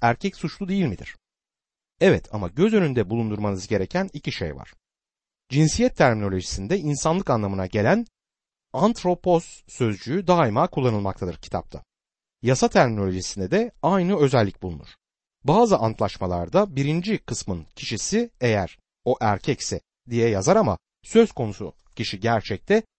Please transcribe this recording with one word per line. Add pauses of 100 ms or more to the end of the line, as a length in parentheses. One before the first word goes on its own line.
Erkek
suçlu
değil
midir? (840)
Evet,
ama
göz
önünde
bulundurmanız
gereken
iki
şey
var. (760)
Cinsiyet
terminolojisinde
insanlık
anlamına
gelen (680)
antropos
sözcüğü
daima
kullanılmaktadır
kitapta. (580)
Yasa
terminolojisinde
de (100)
aynı
özellik
bulunur. (560)
Bazı
antlaşmalarda
birinci
kısmın (100)
kişisi, (100)
eğer (260)
o
erkekse, (280)
diye
yazar
ama (260)
söz
konusu (220)
kişi
gerçekte (160)